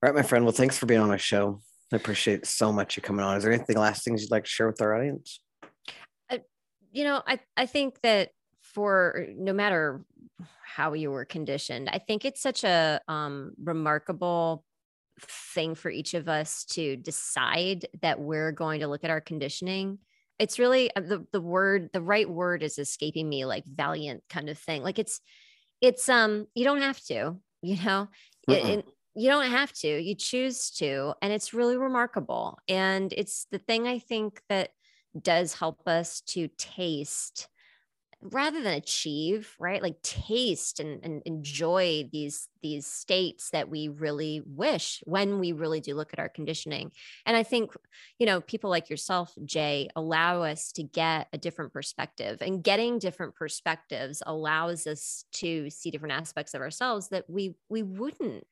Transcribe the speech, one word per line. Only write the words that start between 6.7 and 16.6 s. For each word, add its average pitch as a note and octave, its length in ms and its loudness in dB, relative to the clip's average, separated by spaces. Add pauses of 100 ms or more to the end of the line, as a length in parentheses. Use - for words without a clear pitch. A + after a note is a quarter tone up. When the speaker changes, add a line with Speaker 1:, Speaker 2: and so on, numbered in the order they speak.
Speaker 2:
you C4+ 120 -2
know, C#4+ 220 2
I, C4 140 0 (160)
I B3+ 80 4
think C4+ 380 0
that G#3 280 6 (300)
for F#3+ 760 2
no F#3+ 200 0
matter E3+ 500 2 (580)
how D3+ 300 -2
you D#3 180 -2
were C3 140 -4
conditioned, C#3 680 -6
I - 80 -2
think G#3+ 280 -2
it's C#4 160 -6
such C4 200 -2
a, E3 460 4
um, D3 440 -4 (120)
remarkable E3 1000 0 (580)
thing - 520 -4
for D#3+ 160 -6
each C3+ 220 -6
of E3 160 -4
us D#3 440 -2